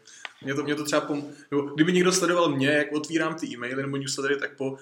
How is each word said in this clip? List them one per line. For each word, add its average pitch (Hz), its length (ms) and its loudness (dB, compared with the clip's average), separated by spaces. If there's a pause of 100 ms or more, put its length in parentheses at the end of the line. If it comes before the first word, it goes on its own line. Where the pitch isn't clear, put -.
(440)
mě 135 100 -4
to, 143 80 -2
mě 147 120 -2
to 147 100 -4
třeba 151 220 2
pom-, 143 180 -4 (260)
nebo 143 120 2
kdyby 151 300 2
někdo 180 200 6
sledoval 170 440 4
mě, 135 140 2
jak 147 220 2
otvírám 160 420 -2
ty 156 120 -8
e-maily 123 360 -6
nebo 139 140 -4
newslettery, 139 440 -2
tak - 160 -8
po, 135 260 -4